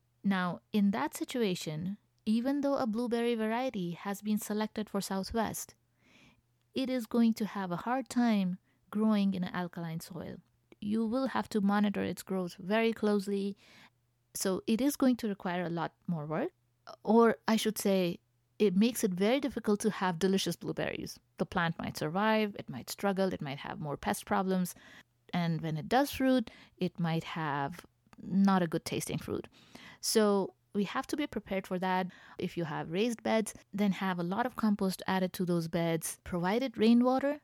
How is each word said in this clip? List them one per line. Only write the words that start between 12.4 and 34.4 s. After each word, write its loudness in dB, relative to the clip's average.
very 2
closely. 0
So -2
it 2
is 2
going 4
to -4
require -4
a -4
lot -2
more -2
work. -2
Or 6
I 2
should 0
say, 2
it 4
makes 4
it 2
very 2
difficult 0
to 2
have -2
delicious 2
blueberries. -6
The 0
plant -2
might -8
survive, 0
it -10
might -10
struggle, 0
it -6
might -8
have -8
more -4
pest -4
problems. 0
And 0
when -4
it -8
does 4
fruit, 2
it -4
might 0
have -4
not 4
a 2
good -4
tasting -4
fruit. -6
So 2
we 0
have -4
to -4
be -2
prepared -6
for -2
that. 0
If -4
you -2
have -6
raised 0
beds, 0
then 2
have -2
a -2
lot -2